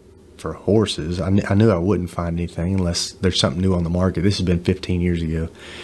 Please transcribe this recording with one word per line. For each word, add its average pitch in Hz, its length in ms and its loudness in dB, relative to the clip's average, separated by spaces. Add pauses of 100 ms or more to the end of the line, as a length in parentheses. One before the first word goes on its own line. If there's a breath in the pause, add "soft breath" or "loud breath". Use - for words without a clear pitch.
(380)
for 80 160 -8
horses. 92 680 0
I 87 120 -2
kn-, 101 180 2
I 101 60 2
knew 107 160 6
I 90 60 4
wouldn't 90 340 0
find 85 260 -4
anything 87 380 -2
unless 87 380 -2
there's - 260 0
something 85 220 0
new 92 120 2
on 87 100 0
the 82 60 -2
market. 87 320 0
This 98 160 2
has 92 80 -2
been 87 180 2
fifteen 90 380 -2
years 87 220 0
ago. 80 260 -4 (340 loud breath)